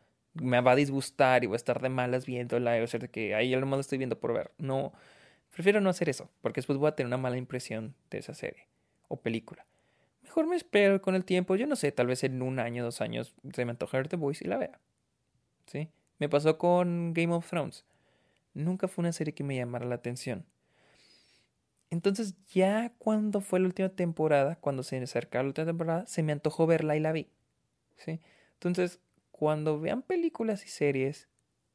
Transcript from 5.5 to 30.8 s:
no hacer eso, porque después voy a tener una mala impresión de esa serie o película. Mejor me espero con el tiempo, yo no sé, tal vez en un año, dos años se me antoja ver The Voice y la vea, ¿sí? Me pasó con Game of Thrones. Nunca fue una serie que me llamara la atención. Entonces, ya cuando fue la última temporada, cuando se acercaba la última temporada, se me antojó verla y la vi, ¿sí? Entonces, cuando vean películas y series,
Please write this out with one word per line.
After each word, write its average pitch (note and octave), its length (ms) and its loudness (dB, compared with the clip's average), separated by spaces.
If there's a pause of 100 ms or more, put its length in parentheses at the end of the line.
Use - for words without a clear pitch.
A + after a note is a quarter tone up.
no G3 80 4
hacer E3+ 200 0
eso, - 200 -6 (120)
porque A#2+ 180 -4
después C3+ 180 0
voy D3+ 120 4
a D3+ 60 0
tener B2+ 120 0
una B2 100 0
mala B2+ 200 -2
impresión B2 580 -8 (160)
de - 80 -6
esa - 160 -12
serie - 320 -10 (400)
o D3+ 120 -8
película. - 460 -6 (560)
Mejor - 240 0
me F4 100 0
espero G3+ 460 4
con F#3+ 140 0
el F#3 100 -2
tiempo, F3+ 300 2
yo A#3 100 0
no D4 100 -2
sé, C#3+ 160 0
tal B2 140 2
vez B2+ 180 0
en C3 200 -2
un C3 160 -2
año, A#2+ 240 -4
dos A#2 180 -6
años A2+ 320 -4 (180)
se B2+ 140 -2
me A#2+ 60 -2
antoja A#2+ 260 -4
ver C3+ 120 -2
The F#3 60 -4
Voice D3+ 300 -4
y - 20 -4
la - 100 -2
vea, - 220 -6 (840)
¿sí? D3+ 240 -10 (300)
Me D3 100 -2
pasó D3+ 280 4
con F3 560 2
Game E3+ 200 0
of E3+ 160 -4
Thrones. - 360 -6 (680)
Nunca F3+ 340 -4
fue F3 140 -6
una E3+ 100 0
serie D#3 220 -4
que C#3+ 100 -8
me C#3 120 -4
llamara B2 300 -4
la B2 100 -2
atención. A#2+ 500 -6 (1400)
Entonces, G3 460 -2 (120)
ya G#3+ 500 2
cuando G#3+ 440 0
fue F#3 180 0
la F#3 60 4
última F#3 240 0
temporada, D#3+ 640 2
cuando C3+ 280 -4
se C3 140 -6
acercaba B2 460 -2
la C#3 60 -2
última D#3 160 -4
temporada, E3 400 -2
se - 180 -2
me D3+ 80 0
antojó D3+ 340 0
verla D#3 300 4
y D3+ 40 2
la D#3 120 2
vi, D#3+ 180 -4 (680)
¿sí? D#3+ 220 -10 (340)
Entonces, F3 460 -2 (440)
cuando D3+ 340 2
vean F#3+ 260 -4
películas D#4 600 -2
y - 60 -20
series, C#3 580 0 (480)